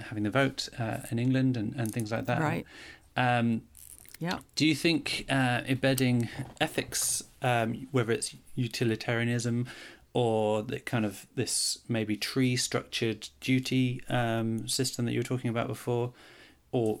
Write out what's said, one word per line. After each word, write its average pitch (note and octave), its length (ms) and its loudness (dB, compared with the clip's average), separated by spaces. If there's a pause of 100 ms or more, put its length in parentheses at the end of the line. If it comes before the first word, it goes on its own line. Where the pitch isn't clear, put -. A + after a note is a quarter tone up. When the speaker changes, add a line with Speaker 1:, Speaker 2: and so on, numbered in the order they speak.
Speaker 1:
having G#2+ 160 -4
the G#2 80 2
vote, C3+ 380 2 (100)
uh, A2+ 200 -2 (120)
in A#2 80 0
England C3 380 4
and, A2 180 -4
and A#2+ 180 -2
things A2+ 160 -2
like A2+ 180 -4
that. B2 140 2
Speaker 2:
Right. D#3+ 240 0 (520)
Speaker 1:
Um, A#2+ 460 2 (560)
Speaker 2:
Yeah. E3+ 200 -4 (160)
Speaker 1:
do C#3+ 100 2
you D#3 100 4
think, - 540 0
uh, B2+ 380 2
embedding B2+ 600 2 (320)
ethics, - 600 -2 (200)
um, A#2 500 0
whether A#2 220 2
it's - 200 -4 (220)
utilitarianism A#2+ 1120 0 (460)
or A2 500 2
the - 160 -6
kind A2+ 260 0
of G2+ 300 -6
this - 420 -2 (100)
maybe A2 300 0
tree-structured B2 1120 0 (100)
duty, B2+ 680 0
um, A2+ 580 0
system B2 380 -2
that A#2 60 0
you A#2+ 80 0
were A#2+ 40 0
talking B2+ 260 -2
about A#2 180 -2
before, A#2+ 440 -2 (600)
or A2+ 300 2